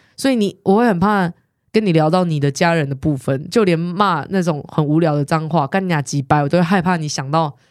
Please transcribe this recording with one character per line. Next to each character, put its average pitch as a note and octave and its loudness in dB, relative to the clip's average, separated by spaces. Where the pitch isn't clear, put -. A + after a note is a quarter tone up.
所 C4+ 0
以 C4 2
你， G3+ -2
我 G3 2
会 A#3+ 4
很 F#3 0
怕 F#3+ 0
跟 A3 2
你 F#3+ 2
聊 D#3 4
到 F#3 2
你 D#3+ -2
的 C#3+ 0
家 E3+ 0
人 D3+ 0
的 C#3 -6
部 C#3+ -2
分， C#3 -4
就 A3 2
连 F3 2
骂 F3 0
那 F#3+ 0
种 D#3+ -2
很 - 0
无 D3+ 2
聊 D#3+ 2
的 D3 0
脏 D#3 -2
话 D3+ 0
，“干 F#3+ -2
你 F#3+ -4
娘 D#3+ 0
几 C#3+ -4
掰”， D3 2
我 C#3+ -2
都 E3+ 2
会 F3+ 2
害 F3+ 0
怕 F3+ -2
你 D#3 -6
想 C#3 -8
到 D#3 -2